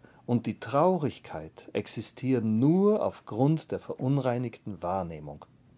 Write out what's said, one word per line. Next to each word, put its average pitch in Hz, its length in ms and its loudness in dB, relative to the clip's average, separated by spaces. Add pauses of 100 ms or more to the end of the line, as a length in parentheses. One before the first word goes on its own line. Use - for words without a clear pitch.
(260)
und 120 200 2
die 110 140 -6
Traurigkeit 139 1120 -2
existieren 110 840 -2
nur 185 460 4
aufgrund 135 680 0
der 95 80 -4
verunreinigten 123 1000 -2
Wahrnehmung. 82 640 -6 (320)